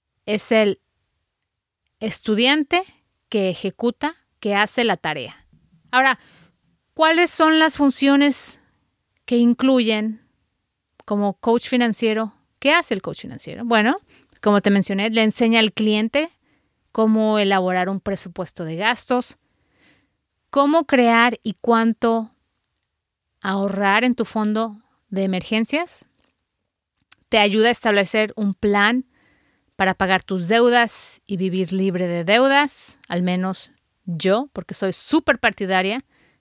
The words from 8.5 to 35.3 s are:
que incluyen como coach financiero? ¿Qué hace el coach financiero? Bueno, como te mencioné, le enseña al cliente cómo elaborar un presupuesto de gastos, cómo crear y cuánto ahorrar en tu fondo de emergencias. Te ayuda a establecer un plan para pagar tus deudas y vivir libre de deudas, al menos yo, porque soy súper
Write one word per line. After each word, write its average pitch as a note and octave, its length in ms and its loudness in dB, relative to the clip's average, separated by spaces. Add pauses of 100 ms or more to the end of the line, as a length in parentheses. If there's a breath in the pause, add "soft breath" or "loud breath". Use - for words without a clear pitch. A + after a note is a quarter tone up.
que B3 120 0
incluyen A#3 840 2 (840)
como G#3 280 -2
coach A#3 340 -2
financiero? A3 680 -2 (260)
¿Qué C#4+ 140 0
hace E4 200 0
el F#3+ 80 -6
coach - 200 -10
financiero? - 440 -14
Bueno, A#3 320 2 (440 soft breath)
como G3+ 200 4
te G3+ 100 2
mencioné, G3+ 380 0
le A3 140 2
enseña A3+ 360 2
al A3 140 2
cliente A3 560 -2 (600)
cómo A3 480 2
elaborar F#3 500 0
un G3 100 -6
presupuesto F#3 680 -10
de D#3+ 100 -8
gastos, A#3+ 600 -4 (1120)
cómo C#4+ 360 2
crear A#3+ 580 2
y G#3+ 180 -6
cuánto A3+ 680 0 (1120)
ahorrar G3 600 0
en B3 120 2
tu A3+ 100 -2
fondo G#3+ 560 -4 (280)
de F#3+ 140 -2
emergencias. A3 840 -4 (1200)
Te A3+ 80 2
ayuda G#3+ 320 4
a - 20 2
establecer G#3+ 640 0
un G3+ 180 -2
plan G#3 520 0 (720)
para F#3+ 180 0
pagar F#3+ 300 0
tus F3+ 240 -4
deudas A#3 800 2
y G3 120 -6
vivir F#3 360 -2
libre F#3 340 -2
de F3 160 -4
deudas, C4+ 760 -2 (100)
al F3 140 -4
menos F#3 480 -6 (340)
yo, F#3+ 480 -2
porque - 200 -12
soy F#3+ 200 -6
súper - 460 -2